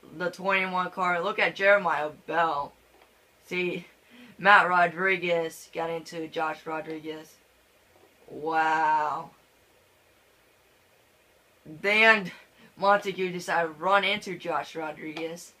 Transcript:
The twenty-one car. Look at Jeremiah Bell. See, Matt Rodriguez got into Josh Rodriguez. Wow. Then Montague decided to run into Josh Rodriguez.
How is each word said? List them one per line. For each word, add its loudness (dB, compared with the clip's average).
The -4
twenty-one -2
car. -2
Look -4
at 0
Jeremiah 4
Bell. 0
See, -4
Matt 6
Rodriguez 0
got -4
into -10
Josh -6
Rodriguez. -10
Wow. 0
Then 2
Montague 2
decided -2
to -10
run 2
into -4
Josh -6
Rodriguez. -10